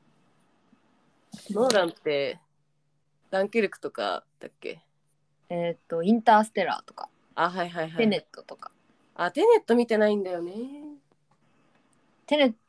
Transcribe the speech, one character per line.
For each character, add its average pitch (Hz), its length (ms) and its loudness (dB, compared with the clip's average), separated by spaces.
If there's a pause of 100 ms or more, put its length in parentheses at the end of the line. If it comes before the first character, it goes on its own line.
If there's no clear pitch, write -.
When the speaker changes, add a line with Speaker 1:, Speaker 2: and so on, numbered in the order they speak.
(1500)
Speaker 1:
ノ 220 180 0
ー 233 60 4
ラ 185 120 4
ン - 20 -4
っ - 40 -8
て、 143 460 -4 (920)
ダ 190 120 0
ン 208 60 -4
ケ 226 140 -2
ル 185 80 -2
ク - 100 -20
と 139 100 -10
か 101 340 -6 (160)
だ - 80 -16
っ - 20 -20 (100)
け？ - 220 -14 (680)
Speaker 2:
え 170 220 -6
ー 165 40 -8
っ - 40 -20 (100)
と 165 140 -4
「イ 196 100 2
ン 226 100 2
タ 214 180 8
ー 220 40 2
ス - 80 -10
テ 196 120 -2
ラ 135 200 -4
ー」 - 20 -
と - 80 -20
か。 - 140 -14 (260)
Speaker 1:
あ、 170 160 0
は 180 140 -6
い 175 60 -8
は 175 120 -8
い 160 80 -8
は 165 40 -16
い。 - 20 -16
Speaker 2:
テ 226 100 2
ネ 196 120 2
ッ - 60 -10 (100)
ト - 80 -18
と - 140 -20
か。 - 140 -20 (440)
Speaker 1:
あ、 175 160 -4
テ 302 120 -2
ネ 453 160 6
ッ - 60 -6
ト 240 120 0
見 240 100 2
て 214 120 0
な 214 100 4
い 208 80 0
ん 202 60 -4
だ 185 80 -8
よ 175 120 -6
ね。 175 100 -8 (1700)
Speaker 2:
テ 294 100 0
ネ 294 100 4
ッ 220 80 0 (140)